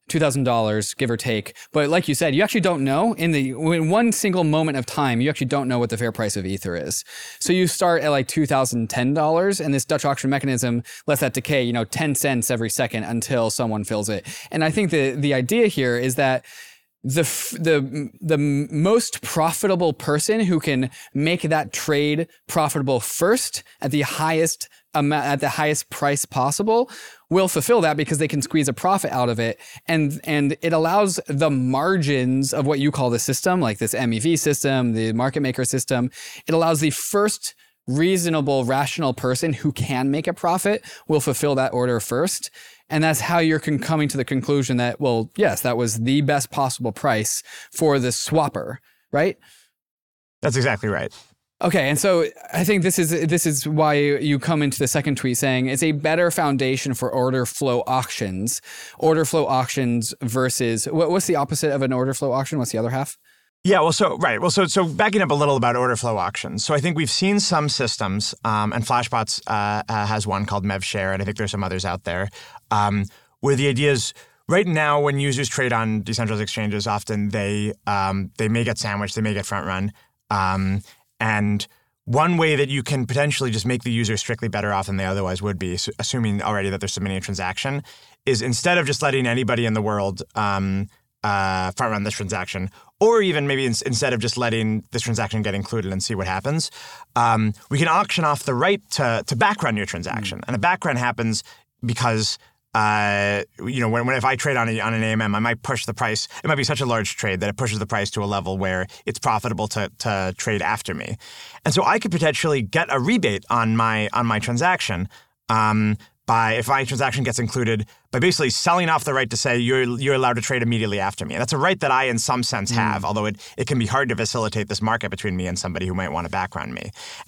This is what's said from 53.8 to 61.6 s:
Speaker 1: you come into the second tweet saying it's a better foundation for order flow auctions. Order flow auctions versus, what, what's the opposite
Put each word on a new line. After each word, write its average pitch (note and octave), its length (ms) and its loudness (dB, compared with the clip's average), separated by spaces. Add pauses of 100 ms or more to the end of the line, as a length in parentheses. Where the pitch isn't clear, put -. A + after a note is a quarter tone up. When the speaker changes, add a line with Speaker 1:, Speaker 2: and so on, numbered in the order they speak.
Speaker 1:
you C#3+ 440 2
come D3+ 240 0
into C#3 160 0
the C#3 100 0
second C#3+ 280 0
tweet B2+ 200 0
saying C3 300 0
it's C3+ 160 -2
a D#3+ 100 4
better D#3+ 380 2
foundation C3+ 640 0
for B2+ 160 -4
order B2+ 360 2
flow B2 400 0
auctions. A2 720 -2 (380)
Order D#3 260 4
flow D3+ 220 2
auctions B2+ 760 0
versus, B2 640 0
what, D#3+ 240 2
what's F#3 160 2
the E3+ 100 2
opposite C#3+ 360 0